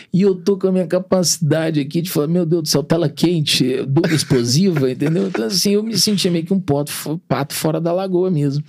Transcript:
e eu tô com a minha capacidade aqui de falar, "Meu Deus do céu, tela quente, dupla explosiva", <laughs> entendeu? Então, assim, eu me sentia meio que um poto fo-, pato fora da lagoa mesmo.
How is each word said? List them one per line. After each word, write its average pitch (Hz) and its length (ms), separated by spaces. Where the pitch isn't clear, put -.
e 180 100
eu 196 140
tô 185 220
com 190 100
a 190 40
minha 185 160
capacidade 165 920
aqui 156 220
de 175 80
falar, 147 180
"Meu 175 180
Deus 165 180
do 151 40
céu, 143 160
tela 165 240
quente, 139 800
dupla 160 280
explosiva", 139 800
<laughs> - 0
entendeu? 156 360
Então, 202 180
assim, 202 260
eu 202 120
me 226 140
sentia 202 320
meio 170 160
que 185 80
um 196 60
poto 143 320
fo-, - 280
pato 139 340
fora 156 260
da 165 140
lagoa 185 360
mesmo. 147 400